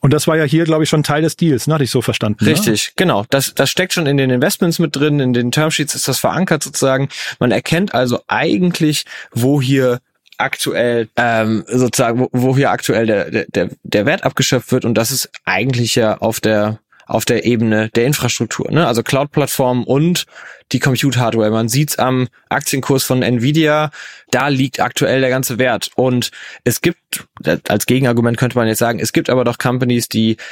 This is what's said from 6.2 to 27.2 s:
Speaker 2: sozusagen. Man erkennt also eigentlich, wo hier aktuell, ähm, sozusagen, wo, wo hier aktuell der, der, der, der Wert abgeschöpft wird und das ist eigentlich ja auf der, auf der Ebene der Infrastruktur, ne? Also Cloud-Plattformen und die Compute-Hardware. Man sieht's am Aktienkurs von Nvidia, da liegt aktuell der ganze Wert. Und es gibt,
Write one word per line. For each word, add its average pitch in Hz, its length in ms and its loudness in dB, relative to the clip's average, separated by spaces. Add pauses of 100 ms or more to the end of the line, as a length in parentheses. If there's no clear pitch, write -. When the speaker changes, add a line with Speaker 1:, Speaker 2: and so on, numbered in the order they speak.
Speaker 2:
sozusagen. 135 480 0 (280)
Man 123 140 2
erkennt 160 420 0
also 123 320 0
eigentlich, 165 800 0 (280)
wo 135 280 2
hier 127 400 2 (360)
aktuell, 120 800 -2
ähm, 110 540 0
sozusagen, 120 500 0
wo, 127 140 0
wo 127 240 2
hier 131 160 2
aktuell 113 340 0
der, 101 240 0
der, 104 240 -2
der, 95 140 0 (160)
der 104 200 0
Wert - 200 0
abgeschöpft - 480 0
wird 127 120 0
und 117 100 0
das 113 180 0
ist - 180 -6 (140)
eigentlich 117 500 0
ja 110 240 2
auf 110 220 -2
der, 107 400 0 (260)
auf 110 180 -2
der 120 200 0
Ebene 110 460 2
der 117 140 0
Infrastruktur, - 680 -2
ne? 165 120 2
Also 117 200 0
Cloud-Plattformen 135 800 0
und 160 400 0 (480)
die 127 80 0
Compute-Hardware. 120 720 2
Man 113 160 0
sieht's 139 320 0
am 127 260 0 (220)
Aktienkurs 135 560 -2
von 127 180 0
Nvidia, 151 680 2 (420)
da 131 160 0
liegt 135 320 0
aktuell 123 400 0
der 131 100 2
ganze 127 280 -2
Wert. 120 360 -2
Und 123 360 0 (340)
es 120 160 0
gibt, - 460 -4 (420)